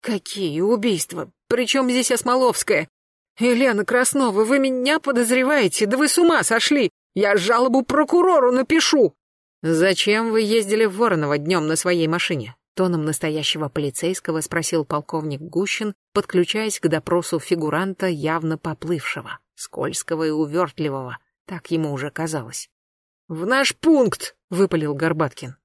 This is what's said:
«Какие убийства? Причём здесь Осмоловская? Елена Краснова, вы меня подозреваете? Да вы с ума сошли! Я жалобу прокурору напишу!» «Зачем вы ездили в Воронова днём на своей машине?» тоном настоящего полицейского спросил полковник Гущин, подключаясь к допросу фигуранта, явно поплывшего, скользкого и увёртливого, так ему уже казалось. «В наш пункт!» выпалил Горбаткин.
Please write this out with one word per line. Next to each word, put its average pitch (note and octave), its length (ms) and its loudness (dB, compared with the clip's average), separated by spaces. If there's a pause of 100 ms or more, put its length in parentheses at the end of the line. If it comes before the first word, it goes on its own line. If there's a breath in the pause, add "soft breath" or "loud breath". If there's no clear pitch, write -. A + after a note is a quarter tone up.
«Какие F#3 600 -4
убийства? G3 680 -2 (160)
Причём B3 440 0
здесь B3 180 0
Осмоловская? A#3+ 800 0 (480)
Елена A#3+ 480 2
Краснова, B3 580 2
вы B3+ 140 2
меня C4+ 420 0
подозреваете? B3 880 2
Да A3+ 120 0
вы D4 100 2
с - 100 2
ума E4 240 4
сошли! A3+ 480 2 (240)
Я G3+ 240 2
жалобу A#3+ 460 2
прокурору D#4 680 4
напишу!» C4 640 2 (480)
«Зачем F#3+ 680 2
вы A3 100 2
ездили A3 440 2
в F#3+ 120 -4
Воронова D#3 400 2
днём D#3 300 0
на D#3+ 80 0
своей E3+ 320 0
машине?» D#3 480 -4 (200)
тоном F3 300 0
настоящего D3+ 640 -4
полицейского D#3+ 720 -4
спросил D#3+ 440 -2
полковник D3+ 560 -6
Гущин, G3+ 520 -4 (200)
подключаясь G#3 680 -2
к F3 80 -2
допросу E3 520 -2
фигуранта, E3+ 680 -2
явно D#3+ 500 -2
поплывшего, - 800 -8 (160)
скользкого - 720 -6
и D#3 40 0
увёртливого, D3 840 -4 (280)
так F3 260 -12
ему D#3 220 -2
уже C#3 160 -6
казалось. D3+ 600 -8 (580)
«В E3 180 -8
наш C4 300 0
пункт!» C#4+ 600 2 (140)
выпалил E3+ 440 0
Горбаткин. D3 720 -4